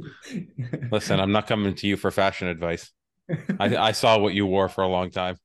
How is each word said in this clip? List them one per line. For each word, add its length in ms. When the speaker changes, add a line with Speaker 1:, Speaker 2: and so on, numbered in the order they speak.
Speaker 1:
<laughs> 480
Speaker 2:
Listen, 280
I'm 140
not 140
coming 280
to 120
you 100
for 140
fashion 360
advice. 460
Speaker 1:
<laughs> 320
Speaker 2:
I, 160
I 160
saw 280
what 140
you 120
wore 240
for 160
a 20
long 240
time. 340